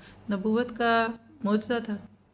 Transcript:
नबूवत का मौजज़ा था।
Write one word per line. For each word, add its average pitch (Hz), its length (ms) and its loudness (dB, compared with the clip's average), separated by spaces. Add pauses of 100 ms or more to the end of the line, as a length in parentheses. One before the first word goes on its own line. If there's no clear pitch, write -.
(300)
नबूवत 220 400 0
का 226 480 2 (260)
मौजज़ा 214 360 0
था। 208 280 -8 (260)